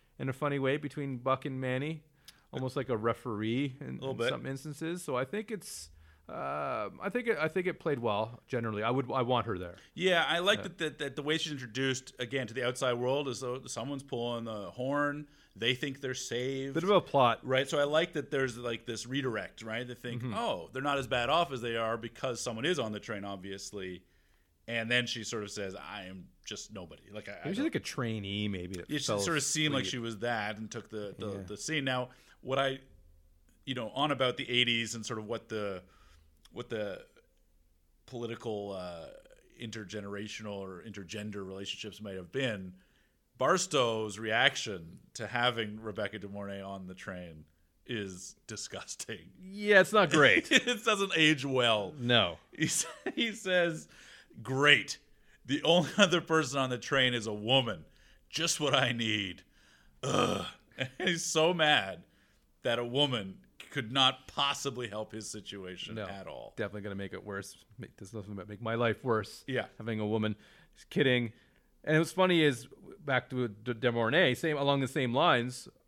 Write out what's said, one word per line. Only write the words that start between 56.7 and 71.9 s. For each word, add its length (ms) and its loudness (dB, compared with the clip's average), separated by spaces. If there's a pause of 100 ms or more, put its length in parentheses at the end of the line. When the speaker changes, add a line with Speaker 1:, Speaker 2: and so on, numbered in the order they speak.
Speaker 2:
the 80 -2
train 360 2
is 120 -2
a 60 -4
woman. 520 2 (440)
Just 320 -2
what 140 4
I 180 6
need." 500 -2 (600)
Ugh. 480 0
<laughs> 40 -18 (240)
And 100 -4 (220)
he's 160 -2
so 260 4
mad 520 2 (580)
that 160 2
a 60 -2
woman 520 0 (340)
could 220 -6
not 360 2
possibly 600 -2
help 240 -8
his 180 -10
situation 640 -10
Speaker 1:
No. 100 -6
Speaker 2:
at 200 -10
all. 300 -12
Speaker 1:
Definitely 260 -4
gonna 120 -8
make 180 -6
it 100 -10
worse. 320 -8 (240)
Make, 200 -14
there's 160 -16
nothing 200 -10
but 140 -10
make 140 -12
my 140 -2
life 280 0
worse. 420 0
Speaker 2:
Yeah. 200 -2 (100)
Speaker 1:
Having 240 -4
a 60 0
woman. 300 2 (400)
Just 120 -20
kidding. 440 4 (520)
And 140 4